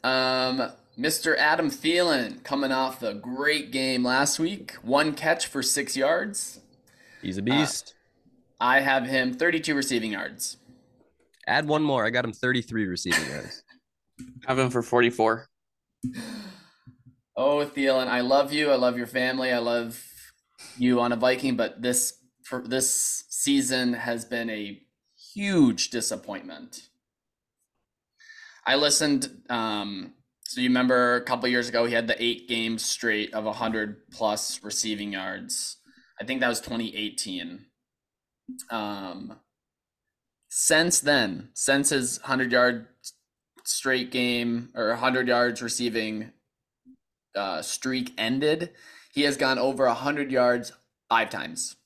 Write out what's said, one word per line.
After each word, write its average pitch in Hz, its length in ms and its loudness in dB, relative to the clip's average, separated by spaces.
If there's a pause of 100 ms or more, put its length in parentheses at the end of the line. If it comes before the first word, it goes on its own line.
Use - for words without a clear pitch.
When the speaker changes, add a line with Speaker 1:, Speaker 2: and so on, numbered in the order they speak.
Speaker 1:
Um, 131 640 0 (260)
Mister 139 400 0
Adam 151 340 4
Thielen 156 720 0
coming 139 280 -2
off 131 300 -2
a 107 120 -2
great 135 580 -2
game 131 320 0
last 131 340 2
week. 180 340 -4 (100)
One 143 320 2
catch 156 320 0
for 135 160 -4
six 135 340 -2
yards. 170 640 -2 (640)
Speaker 2:
He's 92 160 -4
a 98 40 -4
Speaker 1:
Uh, - 20 -6
Speaker 2:
beast. 143 500 0 (640)
Speaker 1:
I 127 200 6
have 135 260 2
him 127 280 0
thirty-two 160 400 0
receiving 120 380 0
yards. - 440 -8 (920)
Speaker 2:
Add 147 200 0
one 151 140 2
more. 131 240 2
I 117 40 2
got 123 140 0
him 113 80 -6
thirty-three 117 540 -2
receiving 85 420 -2
yards. - 380 -12
Speaker 3:
<laughs> - 540 -20
I - 40 -16 (280)
have 127 60 2
him 131 120 4
for 123 120 0
forty-four. 117 680 2 (1900)
Speaker 1:
Oh, 147 300 2
Thielen, 135 400 2
I 123 160 0
love 139 300 4
you. 147 180 2
I 135 60 6
love 123 200 2
your 120 100 -4
family. 127 460 0
I 120 60 2
love 117 440 -2 (760)
you 123 220 4
on 120 120 2
a 117 40 0
Viking, 127 400 2
but 110 260 -2
this, 123 320 0 (300)
for, 127 220 -8
this - 600 0
season 127 640 2
has 117 320 -4
been 117 240 -4
a 104 320 -8 (540)
huge 180 560 4
disappointment. 95 1000 -8 (1800)
I 131 100 4
listened, 143 760 2
um, 104 640 -4 (300)
so 127 180 -8
you 127 60 2
remember 123 480 4
a 123 80 0
couple 123 240 -2
years 120 200 2
ago, 117 160 2
he 120 80 0
had 117 160 2
the 113 140 0
eight 120 260 -2
games 113 360 -2
straight 107 500 -2
of 107 100 -4
a 107 80 -2
hundred 110 580 -4
plus - 540 -2
receiving 104 480 -4
yards. 95 640 -8 (440)
I 104 40 -8
think 127 160 -4
that 127 80 2
was 117 120 -2
twenty 113 360 -6
eighteen. 92 720 -8 (1040)
Um, 98 720 -8 (1080)
since 165 520 4
then, 120 520 0
since 139 380 2
his 127 280 0
hundred 127 340 0
yard 123 340 4 (800)
straight 127 460 -2
game 120 640 0
or 113 160 0
a 117 60 0
hundred 127 320 2
yards 123 340 2
receiving, 110 680 -4 (1040)
uh, 95 260 -4
streak 131 540 -4
ended, 151 540 0 (420)
he 143 100 0
has 143 140 2
gone 131 220 2
over 131 280 2
a 120 80 6
hundred 139 380 -2
yards 123 400 2 (360)
five 113 220 4
times. - 560 -8